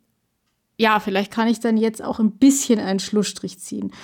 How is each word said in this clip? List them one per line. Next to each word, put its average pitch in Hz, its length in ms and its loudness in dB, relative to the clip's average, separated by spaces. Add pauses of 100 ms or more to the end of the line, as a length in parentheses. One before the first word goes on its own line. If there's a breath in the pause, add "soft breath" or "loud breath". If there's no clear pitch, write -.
(800)
ja, 214 220 2
vielleicht 196 320 -4
kann 226 160 0
ich 226 120 0
dann 226 160 0
jetzt 220 260 -2
auch - 180 -6
ein 214 120 2
bisschen 269 460 4
einen 190 220 -2
Schlussstrich 202 580 -4
ziehen. 202 340 -10 (120)